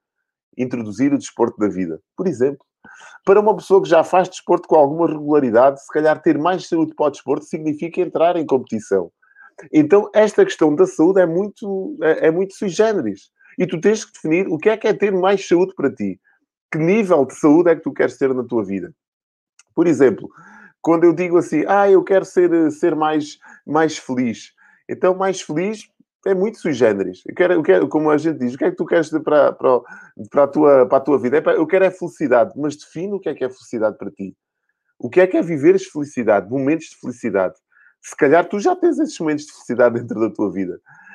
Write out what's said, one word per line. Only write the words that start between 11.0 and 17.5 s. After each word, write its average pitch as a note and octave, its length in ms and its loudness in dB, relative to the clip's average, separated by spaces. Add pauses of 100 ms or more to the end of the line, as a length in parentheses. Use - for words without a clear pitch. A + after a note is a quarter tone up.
é F3+ 60 4
muito, G3 800 -6
é, D#3 240 2
é E3 40 4
muito F#3+ 220 -4
sui G#3 160 -6
generis. E3 680 -2 (220)
E F3+ 80 0
tu E3 160 -6
tens G#3 240 0
que - 80 -20
definir E3+ 340 -2
o D#3+ 100 -4
que G3+ 120 0
é A3 80 0
que A3 100 -4
é G#3 60 2
ter G3+ 180 -2
mais F#3+ 340 0
saúde F#3 280 0
para C3 180 -2
ti. G2 280 -8 (520)
Que D#3+ 60 -6
nível F3 480 2
de C3 100 -16
saúde E3 360 4